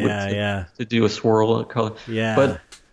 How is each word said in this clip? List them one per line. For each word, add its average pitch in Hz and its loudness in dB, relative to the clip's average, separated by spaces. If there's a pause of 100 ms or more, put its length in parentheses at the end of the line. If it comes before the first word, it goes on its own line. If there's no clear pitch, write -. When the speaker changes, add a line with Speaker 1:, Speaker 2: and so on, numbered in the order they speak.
Speaker 1:
with - 0
Speaker 2:
yeah, 101 -4
Speaker 1:
to, 101 -2
Speaker 2:
yeah. 101 -2 (140)
Speaker 1:
to 123 -6
do 113 2
a 107 4
swirl 110 2
of 113 -4
color. 110 -2 (140)
Speaker 2:
Yeah. 113 -2
Speaker 1:
But 135 2 (320)